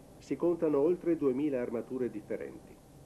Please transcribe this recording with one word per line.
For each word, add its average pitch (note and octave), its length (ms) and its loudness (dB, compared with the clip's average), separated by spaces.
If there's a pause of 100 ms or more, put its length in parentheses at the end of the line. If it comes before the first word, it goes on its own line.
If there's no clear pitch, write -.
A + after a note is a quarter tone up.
(180)
si - 180 -6
contano E3 440 2
oltre E3+ 380 2
duemila C3+ 440 0
armature A#2+ 480 -4
differenti. G2+ 680 -10 (300)